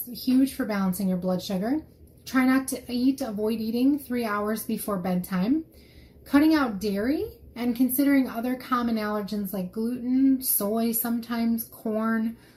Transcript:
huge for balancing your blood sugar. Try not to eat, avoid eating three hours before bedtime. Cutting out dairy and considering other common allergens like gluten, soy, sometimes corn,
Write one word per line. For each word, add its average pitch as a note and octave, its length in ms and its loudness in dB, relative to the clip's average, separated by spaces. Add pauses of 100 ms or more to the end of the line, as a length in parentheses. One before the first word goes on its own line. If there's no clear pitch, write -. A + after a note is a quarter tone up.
(120)
huge C4 420 2
for B3 120 -4
balancing G3 420 0
your F#3 80 0
blood F#3 240 -2
sugar. A3 460 -4 (400)
Try C4 180 2
not C4 240 2
to - 240 -8
eat, C4 300 0
avoid A3 380 -2
eating A#3+ 380 2
three A#3+ 280 -4
hours G#3 380 -2
before G#3 340 -4
bedtime. F#3 640 0 (600)
Cutting D#4 300 6
out A#3 260 0
dairy A3 460 0 (280)
and A#3+ 220 -2
considering C4 540 4
other A#3 240 -4
common A#3+ 420 -2
allergens G#3 560 -4
like F#3 180 -4
gluten, B3 720 2
soy, A3+ 520 0
sometimes A#3 720 -2
corn, A3+ 720 -2 (180)